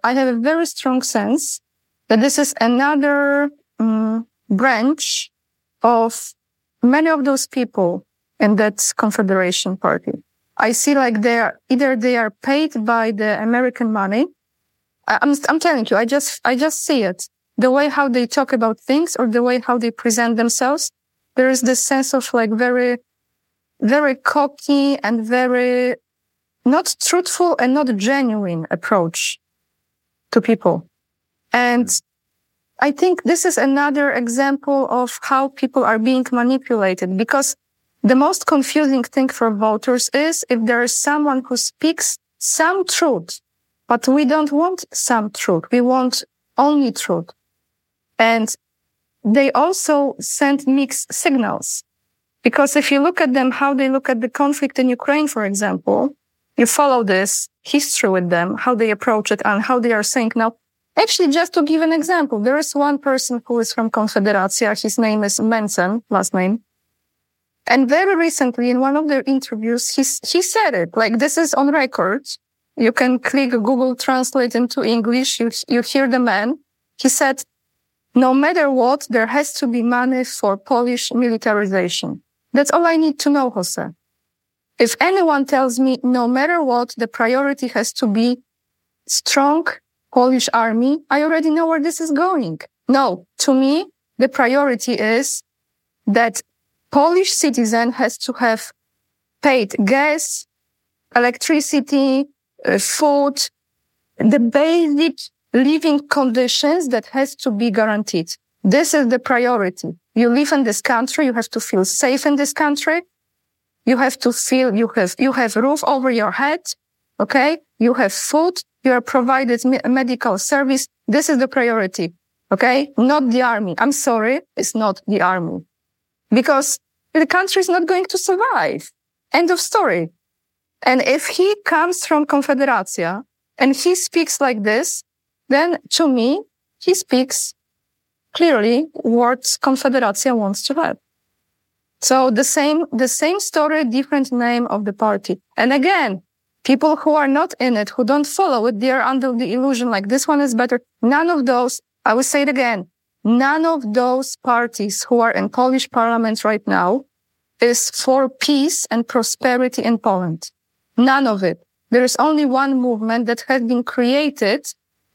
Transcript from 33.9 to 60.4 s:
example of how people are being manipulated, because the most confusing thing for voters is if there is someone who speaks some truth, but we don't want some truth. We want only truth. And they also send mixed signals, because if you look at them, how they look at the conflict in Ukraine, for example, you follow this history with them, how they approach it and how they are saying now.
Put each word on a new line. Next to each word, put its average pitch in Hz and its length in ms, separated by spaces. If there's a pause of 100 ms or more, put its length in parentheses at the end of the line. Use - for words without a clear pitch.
example 269 800
of 247 340
how 269 260
people 262 340
are 220 160
being 254 320
manipulated, 220 840
because - 380 (480)
the 247 120
most 311 300
confusing 277 580
thing 262 260
for 226 240
voters 220 600
is 311 360
if 233 160
there 240 180
is 240 140
someone 285 480
who 247 120
speaks - 600 (200)
some 359 480
truth, 247 560 (460)
but 233 200
we 277 160
don't 294 280
want 339 420
some 214 380
truth. 170 400
We 247 100
want 254 420 (340)
only 277 340
truth. 170 380 (880)
And 226 360 (720)
they 269 280
also 294 680
send 285 480
mixed 269 460
signals, - 720 (600)
because 285 320
if 294 160
you 277 100
look 349 180
at 285 140
them, 262 180
how 277 220
they 269 160
look 269 200
at 240 120
the 247 80
conflict 285 500
in 254 80
Ukraine, 285 400
for 233 160
example, 202 720 (400)
you 233 100
follow 254 380
this 196 460 (140)
history - 460
with 180 200
them, 175 280
how 254 180
they 220 160
approach 208 400
it 208 120
and 208 180
how 247 180
they 233 120
are 214 120
saying 226 320
now. 226 200 (420)